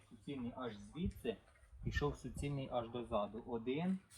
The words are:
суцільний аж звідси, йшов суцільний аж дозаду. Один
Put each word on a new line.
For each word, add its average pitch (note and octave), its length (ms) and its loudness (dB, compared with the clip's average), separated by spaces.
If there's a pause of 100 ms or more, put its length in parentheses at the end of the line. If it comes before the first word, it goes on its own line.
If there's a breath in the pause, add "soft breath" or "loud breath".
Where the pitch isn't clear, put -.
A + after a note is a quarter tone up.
(100)
суцільний A#2+ 460 -4
аж A#2+ 200 -4
звідси, E3 600 -2 (480)
йшов C#3+ 320 4
суцільний C#3 560 -2
аж A#2+ 180 2
дозаду. A2+ 560 0
Один C3+ 520 2 (200)